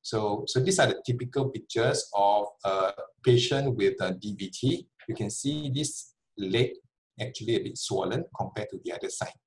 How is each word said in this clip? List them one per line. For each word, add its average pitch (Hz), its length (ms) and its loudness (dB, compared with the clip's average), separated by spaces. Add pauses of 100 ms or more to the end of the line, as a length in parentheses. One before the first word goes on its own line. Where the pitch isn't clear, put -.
So, 104 440 -2
so - 140 2
these 180 180 4
are 165 80 8
the - 180 0
typical 123 460 0
pictures - 640 0
of 101 320 4 (180)
a 98 280 2 (320)
patient 131 520 4
with 98 240 4
a 92 140 0
D 104 240 -8
V 95 120 -8
T. - 380 0 (200)
You 113 60 -4
can 104 160 -4
see 147 440 -4
this - 400 -6 (240)
leg 101 320 2 (500)
actually 117 360 -2
a 95 60 0
bit - 140 -8
swollen 98 480 -2 (120)
compared - 340 -6
to 92 140 -10
the 87 80 -6
other - 180 -6
side. - 220 -8 (140)